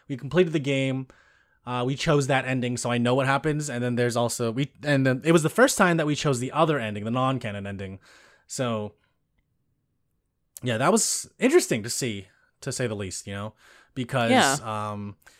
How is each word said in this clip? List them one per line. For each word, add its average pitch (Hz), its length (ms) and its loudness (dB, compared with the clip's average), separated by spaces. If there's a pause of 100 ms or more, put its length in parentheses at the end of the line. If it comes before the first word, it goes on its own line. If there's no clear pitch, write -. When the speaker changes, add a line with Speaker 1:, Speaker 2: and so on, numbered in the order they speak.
Speaker 1:
We 139 100 -6
completed 156 360 2
the 156 60 2
game. 135 480 0 (580)
Uh, 123 200 -4
we 135 100 0
chose 147 300 2
that 131 200 2
ending, 123 300 -2
so 120 140 -4
I 120 80 2
know 120 160 4
what 131 140 2
happens. 147 420 0
And 120 140 -4
then 123 120 -2
there's 120 200 0
also, 117 360 0
we, 135 200 -4 (120)
and 143 220 2
then 131 180 2
it 160 80 4
was 165 120 6
the 156 60 2
first 254 280 4
time 180 200 4
that 156 100 0
we 151 80 0
chose 139 240 0
the 127 140 -6
other 156 260 2
ending, 104 240 -4
the 113 80 -4
non-canon 120 560 -2
ending. 95 320 -10 (480)
So, 113 460 -4 (1700)
yeah, 120 140 -2
that 139 140 2
was - 460 0
interesting 220 460 2
to 113 60 -8
see, 104 380 -6 (340)
to 135 100 -8
say 123 160 -4
the 110 80 -4
least, 101 320 -8
you 101 80 -8
know, 104 180 -8 (400)
because, 120 380 0
Speaker 2:
Yeah. 156 260 4 (340)
Speaker 1:
um, 104 260 -10 (220)